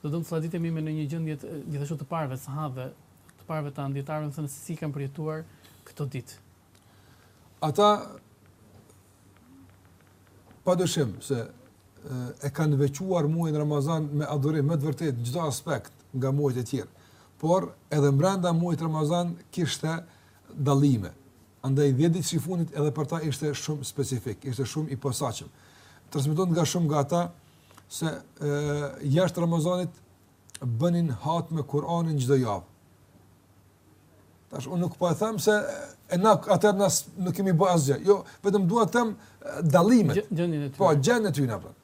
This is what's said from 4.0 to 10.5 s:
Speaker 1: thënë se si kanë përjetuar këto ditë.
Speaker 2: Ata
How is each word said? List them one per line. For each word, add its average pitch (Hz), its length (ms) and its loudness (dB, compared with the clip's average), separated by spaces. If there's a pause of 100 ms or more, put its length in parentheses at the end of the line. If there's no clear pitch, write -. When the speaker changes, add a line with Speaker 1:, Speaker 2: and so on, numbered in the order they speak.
Speaker 1:
thënë 151 100 -6
se - 140 -14
si 165 140 -10
kanë 151 180 -8
përjetuar 151 500 -8 (420)
këto - 280 -8
ditë. - 200 -12 (1300)
Speaker 2:
Ata 202 280 4 (2750)